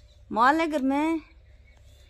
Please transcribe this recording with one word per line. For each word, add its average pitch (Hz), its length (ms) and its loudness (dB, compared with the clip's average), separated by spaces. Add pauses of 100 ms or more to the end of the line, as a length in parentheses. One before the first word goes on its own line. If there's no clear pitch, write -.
(320)
मान 254 260 2
ले 330 100 -2
घर 302 140 -4
में 294 380 -2 (920)